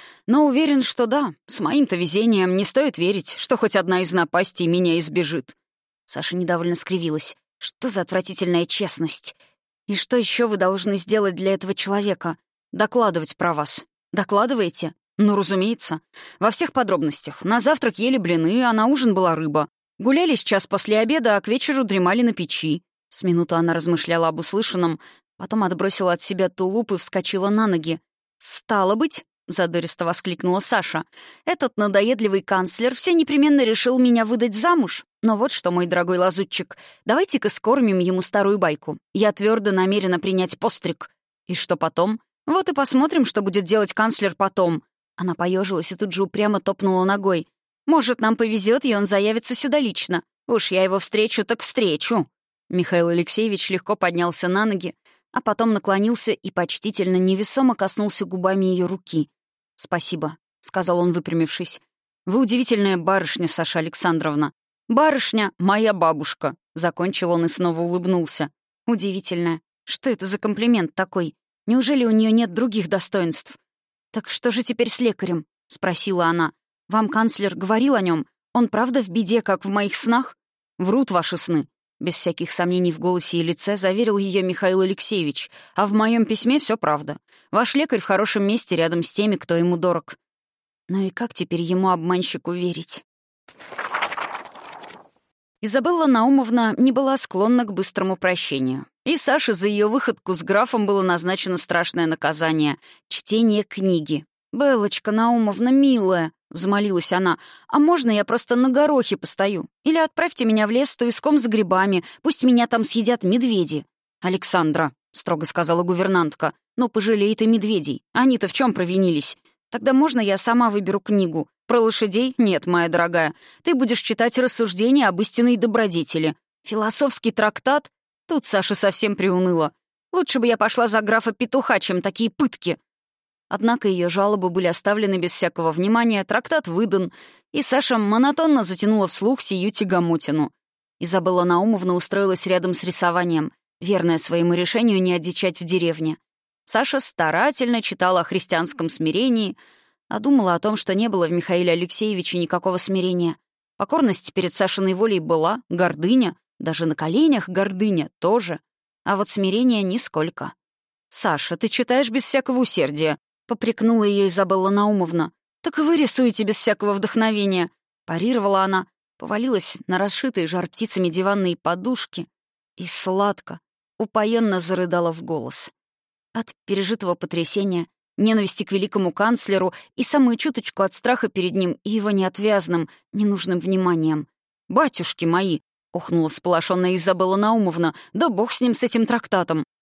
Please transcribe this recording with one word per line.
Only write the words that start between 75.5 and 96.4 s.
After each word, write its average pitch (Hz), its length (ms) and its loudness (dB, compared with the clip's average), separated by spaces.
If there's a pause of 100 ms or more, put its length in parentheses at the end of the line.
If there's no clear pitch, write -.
спросила 180 560 -2
она. 165 280 0 (360)
«Вам 214 220 0
канцлер 214 440 0
говорил 220 400 2
о 220 60 2
нем? 170 260 -2 (280)
Он 233 140 2
правда 247 340 0
в 185 80 -8
беде, 214 320 0
как 190 240 -2
в - 20 -6
моих 202 260 -2
снах?» 240 440 0 (400)
«Врут 214 320 0
ваши 175 260 0
сны», — 156 320 -2 (320)
без 170 140 -4
всяких 170 360 -4
сомнений 180 420 0
в 160 60 -10
голосе 175 380 -2
и 170 60 0
лице 170 340 -2
заверил 202 400 0
ее 196 260 0
Михаил 185 380 0
Алексеевич. 185 720 -4 (240)
«А 202 120 0
в 202 60 -2
моем 220 320 2
письме 226 340 0
все 226 200 -2
правда. 151 400 -4 (320)
Ваш 226 240 0
лекарь 277 260 0
в - 40 -10
хорошем 202 400 0
месте 202 300 -2
рядом 165 280 0
с - 100 -6
теми, 202 240 0
кто - 180 -4
ему 175 220 2
дорог». 170 400 -2 (720)
Ну 190 140 -2
и 190 80 -4
как - 240 -8
теперь 170 260 -4
ему, 185 300 2
обманщику, 175 640 -2
верить? 175 520 -6 (2500)
Изабелла 302 460 0
Наумовна 240 720 4